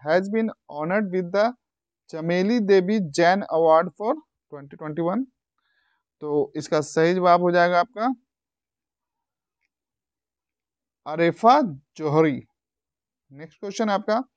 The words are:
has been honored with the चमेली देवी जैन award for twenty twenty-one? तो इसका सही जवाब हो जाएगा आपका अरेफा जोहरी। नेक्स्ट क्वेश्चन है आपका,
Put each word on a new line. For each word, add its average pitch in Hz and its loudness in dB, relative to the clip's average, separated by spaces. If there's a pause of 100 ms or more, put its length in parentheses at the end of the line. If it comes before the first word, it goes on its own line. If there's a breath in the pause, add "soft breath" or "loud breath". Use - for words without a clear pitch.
has 190 0
been 226 0 (300)
honored 185 -4
with 175 -4
the 226 0 (580)
चमेली 180 -2
देवी 196 2
जैन 170 0 (100)
award 160 4
for 226 -2 (400)
twenty 143 -18
twenty-one? 170 -4 (960)
तो 147 -2
इसका 151 -2
सही 165 0
जवाब 175 4
हो 175 2
जाएगा 175 2
आपका 226 -4 (3000)
अरेफा 170 2 (360)
जोहरी। 151 2 (920)
नेक्स्ट 147 -20
क्वेश्चन 202 -6
है 202 0
आपका, 208 -2 (200)